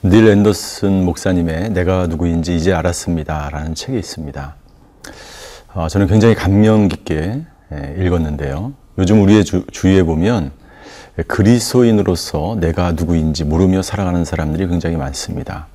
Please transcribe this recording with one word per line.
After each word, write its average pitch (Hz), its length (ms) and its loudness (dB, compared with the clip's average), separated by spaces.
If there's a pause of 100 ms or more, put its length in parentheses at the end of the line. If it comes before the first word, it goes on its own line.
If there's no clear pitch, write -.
닐 107 220 6
앤더슨 101 760 2
목사님의 87 680 -2
내가 90 340 0
누구인지 82 500 -2
이제 82 160 0
알았습니다.라는 80 1000 -4
책이 131 240 -8
있습니다. 73 580 -10 (1160)
아, 82 160 -4
저는 98 160 2
굉장히 107 300 4
감명 104 540 4
깊게, 85 520 -6 (320)
예, 71 240 -10
읽었는데요. 80 760 -2 (260)
요즘 101 240 4
우리의 101 200 6
주-, 90 280 -2
주위에 95 320 2
보면 82 480 0 (760)
그리스도인으로서 107 1300 2
내가 85 320 0
누구인지 78 540 -2
모르며 92 360 2
살아가는 90 420 -2
사람들이 80 440 -4
굉장히 85 280 -2
많습니다. - 800 -8